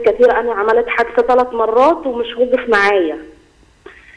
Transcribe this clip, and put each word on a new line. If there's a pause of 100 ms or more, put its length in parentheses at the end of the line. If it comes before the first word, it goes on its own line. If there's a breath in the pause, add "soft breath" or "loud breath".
كتير،
أنا
عملت
حادثة
ثلاث
مرات
ومش
وقف
معايا." (1000 loud breath)